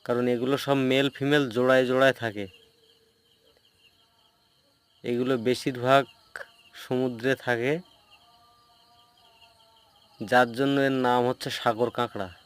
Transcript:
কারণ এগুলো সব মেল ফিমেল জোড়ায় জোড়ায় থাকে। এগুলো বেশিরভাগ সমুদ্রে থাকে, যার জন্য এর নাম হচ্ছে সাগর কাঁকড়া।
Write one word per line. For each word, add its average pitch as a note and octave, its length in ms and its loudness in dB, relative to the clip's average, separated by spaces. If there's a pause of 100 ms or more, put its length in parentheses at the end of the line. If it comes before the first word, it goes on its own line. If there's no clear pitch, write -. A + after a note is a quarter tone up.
কারণ B2 180 0 (100)
এগুলো B2+ 220 -2 (100)
সব C#3 120 2 (140)
মেল C#3 240 2
ফিমেল C#3+ 280 0 (120)
জোড়ায় B2+ 340 4
জোড়ায় C3 320 4
থাকে। G#2 240 -6 (2500)
এগুলো A#2+ 300 -2 (140)
বেশিরভাগ B2+ 560 2 (720)
সমুদ্রে B2+ 580 -2 (100)
থাকে, A#2+ 280 -2 (2500)
যার B2 360 4
জন্য C#3 180 0 (120)
এর C3+ 80 0 (120)
নাম B2 220 4
হচ্ছে C3 200 -6 (100)
সাগর A#2 380 0
কাঁকড়া। G#2+ 320 -4 (160)